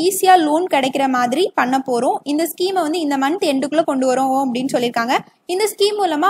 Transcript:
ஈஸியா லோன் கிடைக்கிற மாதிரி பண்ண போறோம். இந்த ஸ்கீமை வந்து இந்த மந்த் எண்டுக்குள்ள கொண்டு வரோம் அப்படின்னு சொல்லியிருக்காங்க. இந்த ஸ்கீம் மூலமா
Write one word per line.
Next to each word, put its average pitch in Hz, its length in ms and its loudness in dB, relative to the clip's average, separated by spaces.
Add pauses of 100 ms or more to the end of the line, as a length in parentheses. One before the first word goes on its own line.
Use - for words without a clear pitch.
ஈஸியா 370 320 4 (100)
லோன் 311 200 0 (100)
கிடைக்கிற 269 300 0 (120)
மாதிரி 247 260 0 (160)
பண்ண 254 180 0 (120)
போறோம். 254 280 0 (140)
இந்த 302 200 0
ஸ்கீமை 370 360 -2
வந்து 330 180 -2
இந்த 285 180 -2
மந்த் 330 300 0
எண்டுக்குள்ள 294 360 0
கொண்டு 262 220 0
வரோம் 262 320 0
அப்படின்னு 254 320 -4
சொல்லியிருக்காங்க. 240 420 -2 (380)
இந்த 415 180 0
ஸ்கீம் 415 300 0
மூலமா 330 260 2